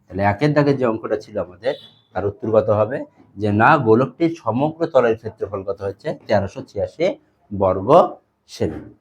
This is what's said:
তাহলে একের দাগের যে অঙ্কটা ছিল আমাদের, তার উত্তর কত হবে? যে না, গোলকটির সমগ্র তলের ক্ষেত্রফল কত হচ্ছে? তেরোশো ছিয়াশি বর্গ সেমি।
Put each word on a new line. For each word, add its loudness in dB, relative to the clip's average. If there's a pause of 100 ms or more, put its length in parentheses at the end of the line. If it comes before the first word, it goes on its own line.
তাহলে -8 (100)
একের 0
দাগের 4
যে 0
অঙ্কটা -4
ছিল -18 (100)
আমাদের, -6 (380)
তার -6
উত্তর -8
কত 4 (100)
হবে? -2 (400)
যে -2 (120)
না, 6 (180)
গোলকটির 2 (120)
সমগ্র -4 (120)
তলের 4
ক্ষেত্রফল -10
কত -8
হচ্ছে? -10 (180)
তেরোশো -2
ছিয়াশি -6 (460)
বর্গ -2 (600)
সেমি। -6 (200)